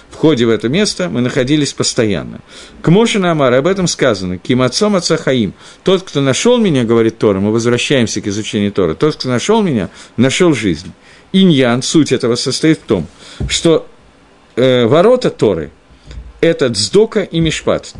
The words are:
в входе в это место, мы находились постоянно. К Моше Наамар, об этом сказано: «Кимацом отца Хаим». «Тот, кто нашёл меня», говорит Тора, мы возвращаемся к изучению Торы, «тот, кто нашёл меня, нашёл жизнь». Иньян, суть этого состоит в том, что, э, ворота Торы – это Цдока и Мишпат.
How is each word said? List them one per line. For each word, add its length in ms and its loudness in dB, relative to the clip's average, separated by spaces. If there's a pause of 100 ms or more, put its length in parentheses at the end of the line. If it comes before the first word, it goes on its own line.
(100)
в 40 -20
входе 320 2
в 40 2
это 180 0
место, 400 -2
мы 120 -4
находились 520 0
постоянно. 680 -4 (400)
К 80 0
Моше 320 2
Наамар, 320 0
об 160 2
этом 180 -2
сказано: 520 -2
«Кимацом 580 0
отца 200 -2
Хаим». 360 -2 (320)
«Тот, 180 2
кто 180 -4
нашёл 380 2
меня», 260 2
говорит 340 2
Тора, 200 2
мы 140 0
возвращаемся 680 0
к 60 -8
изучению 460 -4
Торы, 220 0
«тот, 200 0
кто 140 -8
нашёл 340 0
меня, 280 -2 (260)
нашёл 360 2
жизнь». 380 -4 (420)
Иньян, 500 2
суть 280 0
этого 240 0
состоит 440 -2
в 40 -20
том, 240 -2 (420)
что, 380 0 (680)
э, 300 2
ворота 440 2
Торы – 400 -2 (680)
это 340 0
Цдока 480 0
и 160 -6
Мишпат. 600 -2